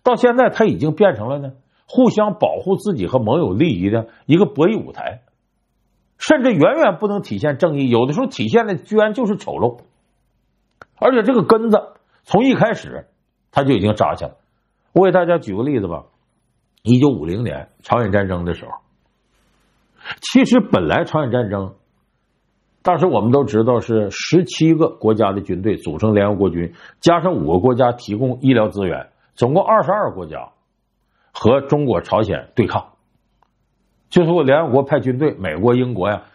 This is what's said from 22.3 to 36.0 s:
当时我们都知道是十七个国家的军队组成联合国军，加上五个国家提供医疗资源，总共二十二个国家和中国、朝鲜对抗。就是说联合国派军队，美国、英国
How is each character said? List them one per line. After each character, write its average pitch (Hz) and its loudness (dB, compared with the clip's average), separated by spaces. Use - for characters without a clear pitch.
当 180 2
时 156 2
我 135 2
们 107 0
都 139 4
知 110 0
道 120 2
是 107 -2
十 170 0
七 160 0
个 160 2
国 - 0
家 104 0
的 98 -4
军 90 -6
队 101 -2
组 76 -8
成 107 2
联 101 2
合 104 -2
国 92 0
军， 85 -6
加 170 4
上 175 -2
五 80 -2
个 92 2
国 123 2
家 120 2
提 104 -8
供 123 -4
医 131 2
疗 110 2
资 101 -6
源， 69 -6
总 123 0
共 185 2
二 214 2
十 160 -2
二 196 -2
个 87 -12
国 90 -12
家 69 -14
和 127 4
中 147 -2
国、 107 0
朝 95 0
鲜 82 -6
对 110 2
抗。 - -6
就 180 4
是 160 2
说 170 2
联 143 2
合 131 -4
国 135 4
派 139 0
军 123 -2
队， 147 -2
美 82 -8
国、 120 2
英 123 0
国 92 -2